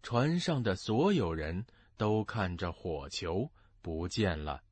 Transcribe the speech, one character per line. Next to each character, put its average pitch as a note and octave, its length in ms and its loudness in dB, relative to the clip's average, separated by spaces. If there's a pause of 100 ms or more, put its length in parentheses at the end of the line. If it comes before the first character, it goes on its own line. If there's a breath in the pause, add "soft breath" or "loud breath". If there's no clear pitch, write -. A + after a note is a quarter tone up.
船 D3 380 2
上 D3 220 0
的 G#2 140 2
所 C#3 360 2
有 F#2 220 2
人 D#2+ 320 -4 (320 soft breath)
都 G#2+ 260 2
看 F#2 320 -2
着 E2+ 160 -2
火 D2 380 -6
球 F#2 400 -2 (320 soft breath)
不 E2+ 260 -4
见 F2 340 0
了。 D2+ 300 -6